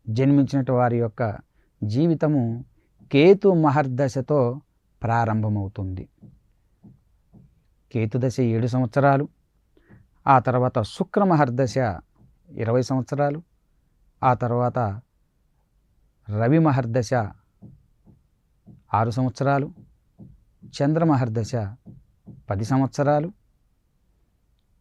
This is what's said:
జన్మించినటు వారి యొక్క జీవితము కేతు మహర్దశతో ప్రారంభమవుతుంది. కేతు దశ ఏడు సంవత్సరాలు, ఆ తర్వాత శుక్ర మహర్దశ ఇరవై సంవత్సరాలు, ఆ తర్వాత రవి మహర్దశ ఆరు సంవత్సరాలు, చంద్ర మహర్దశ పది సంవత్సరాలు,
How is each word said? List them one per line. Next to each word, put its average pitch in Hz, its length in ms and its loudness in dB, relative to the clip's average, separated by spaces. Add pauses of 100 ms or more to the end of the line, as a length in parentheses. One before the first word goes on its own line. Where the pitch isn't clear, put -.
జన్మించినటు 135 640 2
వారి 123 260 0
యొక్క 113 400 -4 (460)
జీవితము 131 840 0 (460)
కేతు 190 420 6
మహర్దశతో 139 1080 0 (420)
ప్రారంభమవుతుంది. 107 1040 -2 (1800)
కేతు 113 240 -2
దశ 123 220 -2
ఏడు 117 280 0
సంవత్సరాలు, 135 600 0 (1000)
ఆ 135 120 6
తర్వాత 123 420 0
శుక్ర - 420 -2
మహర్దశ 139 540 2 (760)
ఇరవై 113 300 0
సంవత్సరాలు, 139 600 -4 (840)
ఆ 127 100 4
తర్వాత 120 460 -2 (1600)
రవి 131 200 4
మహర్దశ 127 540 0 (1800)
ఆరు 110 160 0
సంవత్సరాలు, 135 640 -2 (920)
చంద్ర 156 380 0
మహర్దశ 123 520 0 (960)
పది 101 140 -4
సంవత్సరాలు, 139 680 -2 (1500)